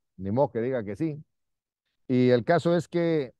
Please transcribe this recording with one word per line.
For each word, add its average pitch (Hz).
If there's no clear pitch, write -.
ni 95
modo 131
que 113
diga 123
que 98
sí. 156
Y 127
el 123
caso 170
es 165
que 165